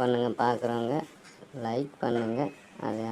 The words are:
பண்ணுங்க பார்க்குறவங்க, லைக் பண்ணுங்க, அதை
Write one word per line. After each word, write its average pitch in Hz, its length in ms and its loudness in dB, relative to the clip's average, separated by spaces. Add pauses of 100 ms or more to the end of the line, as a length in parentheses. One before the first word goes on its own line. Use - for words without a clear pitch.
பண்ணுங்க 120 260 4 (140)
பார்க்குறவங்க, 120 540 2 (680)
லைக் 127 360 -2
பண்ணுங்க, 120 420 0 (380)
அதை 110 300 -2